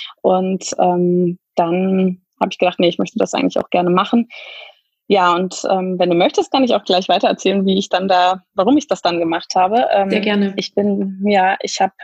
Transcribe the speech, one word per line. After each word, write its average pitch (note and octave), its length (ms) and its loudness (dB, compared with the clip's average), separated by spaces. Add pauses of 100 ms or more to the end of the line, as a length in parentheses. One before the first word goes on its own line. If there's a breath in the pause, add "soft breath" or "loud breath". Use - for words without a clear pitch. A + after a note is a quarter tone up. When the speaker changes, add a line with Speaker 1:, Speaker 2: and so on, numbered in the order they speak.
(220 loud breath)
Speaker 1:
Und, F#3 580 0
ähm, F3+ 600 2 (160)
dann F#3 680 0 (200)
habe G3 100 -2
ich - 60 -10
gedacht, F3+ 220 0
nee, E3+ 100 2
ich - 80 -2
möchte G3 220 -4
das F#3+ 140 -2
eigentlich - 240 -2
auch - 120 -4
gerne F3+ 200 0
machen. G3+ 380 2 (800 loud breath)
Ja, F3+ 260 4
und, F3+ 360 -4
ähm, F#3 280 -2
wenn F3 120 2
du F3 80 2
möchtest, D4 340 0
kann C4+ 140 2
ich A#3 100 2
auch - 80 -2
gleich F#3 240 0
weitererzählen, G3 580 0
wie F#3+ 120 2
ich G3 100 -2
dann F#3+ 220 -2
da, F#3 340 2 (120)
warum G3 200 2
ich D4 120 0
das F#3 140 -4
dann F3 180 0
gemacht E3 360 -4
habe. G3 380 2
Ähm, G3 160 2
Speaker 2:
Sehr G#3+ 100 0
gerne. G3+ 380 0
Speaker 1:
ich - 180 -8
bin, G3 480 -2
ja, G3 380 2
ich - 180 -6
hab, F#3+ 140 -2 (100)